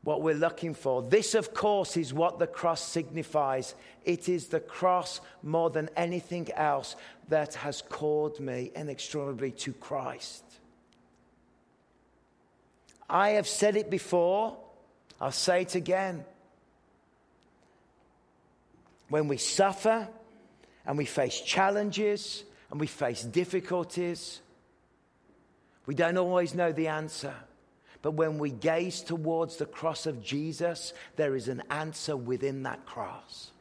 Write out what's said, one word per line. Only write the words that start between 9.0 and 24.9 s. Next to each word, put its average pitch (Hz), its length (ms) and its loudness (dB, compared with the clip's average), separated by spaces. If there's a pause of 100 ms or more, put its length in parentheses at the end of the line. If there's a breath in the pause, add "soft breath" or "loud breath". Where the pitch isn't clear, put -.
to 127 220 -8
Christ. - 720 -8 (2750)
I 202 220 6
have 208 180 4
said 202 260 4
it 214 140 2
before, 185 680 2 (640)
I'll 135 120 -2
say 180 320 2
it 180 120 -6
again. 180 480 0 (2750 soft breath)
When 151 180 2
we 143 80 2
suffer 196 720 2 (800 soft breath)
and 143 120 0
we 147 60 0
face - 380 0
challenges 208 1040 2 (260 loud breath)
and 147 80 -6
we 151 80 0
face 120 360 -4
difficulties, 175 1160 -2 (1500 soft breath)